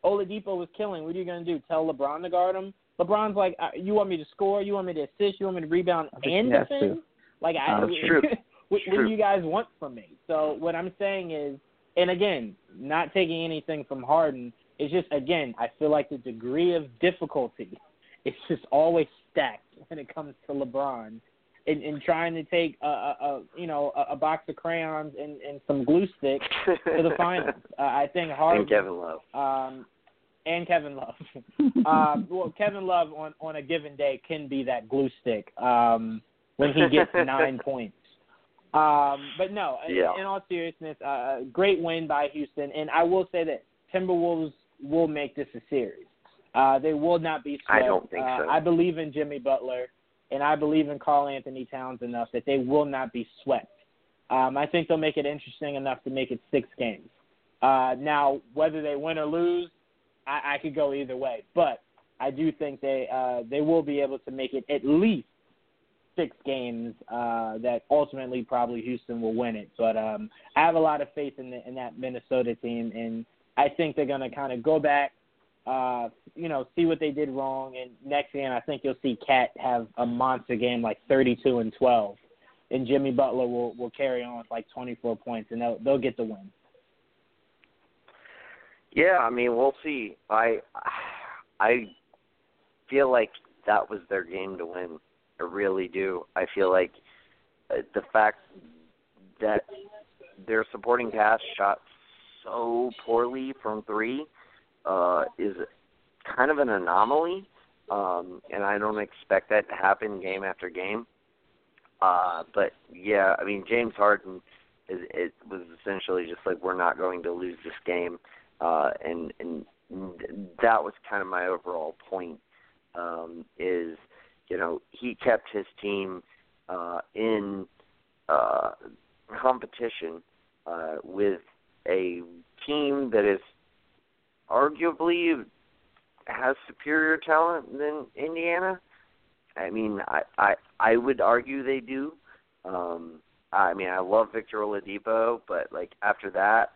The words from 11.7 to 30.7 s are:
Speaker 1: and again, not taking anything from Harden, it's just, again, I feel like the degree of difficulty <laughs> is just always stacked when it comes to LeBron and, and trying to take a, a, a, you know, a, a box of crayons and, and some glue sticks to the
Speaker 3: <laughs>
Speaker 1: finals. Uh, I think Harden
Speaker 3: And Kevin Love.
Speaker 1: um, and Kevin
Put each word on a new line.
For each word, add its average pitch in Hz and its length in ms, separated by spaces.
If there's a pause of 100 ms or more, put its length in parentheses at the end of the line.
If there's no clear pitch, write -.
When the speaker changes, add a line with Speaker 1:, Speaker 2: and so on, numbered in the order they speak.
Speaker 1:
and 180 140
again, 170 440 (220)
not 156 360
taking 165 300
anything 156 420
from 135 180
Harden, 135 480 (260)
it's 147 140
just, 175 200
again, 143 460
I 117 120 (100)
feel 151 100
like 147 200
the 139 80
degree 127 580
of 151 120 (120)
difficulty 127 800 (240)
<laughs> - 240
is 147 80 (140)
just 156 240
always 160 360 (240)
stacked 127 340 (220)
when 160 120
it - 140
comes 147 200 (140)
to 143 60
LeBron 127 680 (480)
and, 151 160
and 151 180
trying 165 340
to 160 80
take 170 380
a, - 60
a, 143 340
a, 139 200 (160)
you 170 100
know, 143 280
a, 143 180
a - 20
box 156 340
of 151 60
crayons 156 640
and, 147 220
and 143 260
some 139 160
glue 175 240 (100)
sticks 139 280 (200)
to 165 380
the 160 100
Speaker 3:
<laughs> - 40
Speaker 1:
finals. 175 360 (240)
Uh, 135 40
I 139 320
think 170 180
Harden 156 300
Speaker 3:
And - 80
Kevin 92 280
Love. 82 220 (140)
Speaker 1:
um, 131 520 (600)
and 170 220
Kevin 151 280